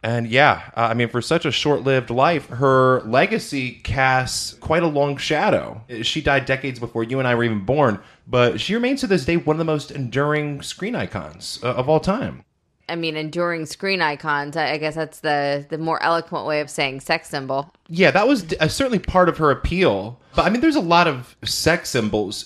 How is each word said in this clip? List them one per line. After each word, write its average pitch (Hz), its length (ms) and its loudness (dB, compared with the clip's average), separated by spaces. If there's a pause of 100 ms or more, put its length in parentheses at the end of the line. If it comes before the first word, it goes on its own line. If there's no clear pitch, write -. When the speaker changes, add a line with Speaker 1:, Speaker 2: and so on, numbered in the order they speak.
Speaker 1:
And 117 260 -2
yeah, 127 480 4
uh, - 40 -2 (100)
I - 40 0
mean, 120 140 0
for 120 140 -2
such 165 240 0
a 143 60 0
short-lived 131 580 0
life, 139 380 2
her 131 540 4
legacy 135 840 0
casts 131 680 0
quite 165 300 0
a 170 40 2
long 143 300 0
shadow. 139 640 -2 (220)
She - 180 -2
died 139 240 2
decades 131 340 -4
before 117 260 -4
you 127 160 -4
and 131 60 0
I 123 80 4
were 117 100 2
even 107 200 -2
born, 127 360 2 (260)
but 120 340 2
she 190 140 -4
remains 247 260 0
to 254 60 -4
this 180 180 2
day 170 140 2
one 151 160 0
of 160 40 -2
the 165 60 0
most 156 260 -2
enduring 143 720 -2
screen 220 340 -8
icons, 90 680 -8
uh, 120 60 -2
of 127 200 -2
all 156 120 4
time. 165 440 -4 (420)
Speaker 2:
I 170 100 -6
mean, 165 200 -4
enduring 165 480 -4
screen 190 380 -4
icons, 147 560 -2
I, 147 140 0
I 156 40 -2
guess 151 180 -4
that's 156 260 -8
the, 143 500 0
the 160 80 -6
more 160 240 -2
eloquent 165 420 -2
way 151 160 0
of 143 80 -6
saying 135 320 -4
sex - 300 -4
symbol. 135 420 -6 (160)
Speaker 1:
Yeah, 165 220 4
that 202 180 2
was 269 140 2
d-, 170 160 -6
uh, 156 100 2
certainly 254 300 0
part 180 320 4
of - 80 -6
her 156 120 4
appeal. 127 680 0 (160)
But, 160 80 2
I 170 60 2
mean, 240 100 2
there's 302 160 4
a 269 40 2
lot 170 260 4
of 131 280 -4 (100)
sex - 440 0
symbols 107 580 -2